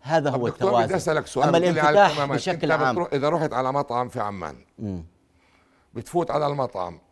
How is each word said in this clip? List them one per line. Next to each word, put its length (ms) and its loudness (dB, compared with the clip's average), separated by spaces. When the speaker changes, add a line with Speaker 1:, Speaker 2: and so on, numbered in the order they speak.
Speaker 1:
هذا 280 0
Speaker 2:
طب 100 -2
Speaker 1:
هو 80 0
Speaker 2:
دكتور، 240 0
بدي 80 4
Speaker 1:
التوازن. 160 0
Speaker 2:
أسألك 320 -2
سؤال، 220 0
Speaker 1:
أما 100 4
Speaker 2:
بتقول 140 2
لي 60 0
على 100 4
Speaker 1:
الانفتاح 220 6
Speaker 2:
الكمامات. 260 -2
Speaker 1:
بشكل 340 -2
Speaker 2:
أنت 100 2
Speaker 1:
عام. 140 2
Speaker 2:
بتروح، 180 -2
إذا 160 0
رحت 240 0
على 200 0
مطعم 360 -2
في 100 -8
عمان، 360 -6
Speaker 1:
مم. 240 -8
Speaker 2:
بتفوت 380 -4
على 160 0
المطعم 520 -6